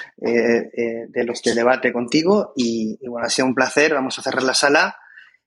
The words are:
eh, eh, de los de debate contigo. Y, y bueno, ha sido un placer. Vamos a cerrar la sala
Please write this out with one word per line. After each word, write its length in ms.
eh, 560
eh, 320
de 160
los 180
de 120
debate 380
contigo. 640
Y, 460
y 80
bueno, 180
ha 40
sido 180
un 60
placer. 400
Vamos 240
a 40
cerrar 200
la 120
sala 420